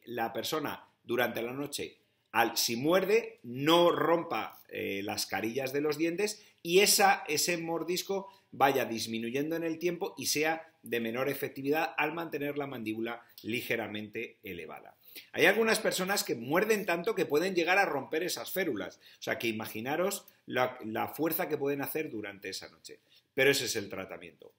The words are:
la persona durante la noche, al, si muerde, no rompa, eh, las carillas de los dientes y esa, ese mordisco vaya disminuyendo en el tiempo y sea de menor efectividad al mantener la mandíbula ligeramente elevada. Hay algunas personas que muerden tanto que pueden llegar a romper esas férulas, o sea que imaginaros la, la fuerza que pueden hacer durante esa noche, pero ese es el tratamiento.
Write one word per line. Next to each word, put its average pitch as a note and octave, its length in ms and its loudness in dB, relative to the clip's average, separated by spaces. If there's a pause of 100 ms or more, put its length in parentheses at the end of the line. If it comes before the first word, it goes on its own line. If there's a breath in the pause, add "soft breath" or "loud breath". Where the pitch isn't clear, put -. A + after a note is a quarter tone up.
la A#2 280 6
persona A2+ 540 -4 (160)
durante A#2 400 2
la A#2+ 100 -4
noche, C3+ 440 -8 (360)
al, A2+ 240 4
si A#2 200 0
muerde, F#3+ 680 2
no D#3 480 6
rompa, D3 760 0
eh, G2 340 -6
las G2+ 240 -4
carillas A#2 460 -4
de C#3+ 80 -2
los D3+ 160 -2
dientes E3+ 480 -4 (180 loud breath)
y F3 180 4
esa, G3+ 460 4
ese F3 300 0
mordisco E3 720 -4 (220 loud breath)
vaya C3 320 4
disminuyendo A2+ 720 -4
en E3 80 -6
el D#3+ 140 -4
tiempo F3 380 -4
y B2+ 100 -6
sea D#3 440 -2 (120)
de A#2 180 -2
menor A#2 280 -2
efectividad C#3 680 -2
al D3+ 160 0
mantener D3+ 460 -6
la C#3+ 80 -4
mandíbula A#2 560 -6 (200 loud breath)
ligeramente G#2+ 1000 -6
elevada. D2+ 520 -14 (380 loud breath)
Hay C3+ 140 6
algunas G#3+ 340 4
personas F#3 420 0
que D#3+ 140 -2
muerden F#3 500 2
tanto F3+ 280 0
que F3+ 120 0
pueden E3+ 280 0
llegar F3 240 4
a G3 80 4
romper D#3 360 -4
esas B2 300 -6
férulas, A#2 480 -4 (180 loud breath)
o - 40 -16
sea A2+ 160 -2
que A#2+ 100 0
imaginaros B2 800 -4 (200 soft breath)
la, B2+ 380 0
la A2 240 -2
fuerza D#3+ 400 -2
que D3 100 -2
pueden C#3 240 -2
hacer D#3 280 -4
durante G2+ 400 -10
esa F2 180 -10
noche, - 320 -20 (340 soft breath)
pero C3+ 160 6
ese C3+ 140 2
es G#2+ 120 -4
el G2+ 120 -4
tratamiento. F2+ 720 -12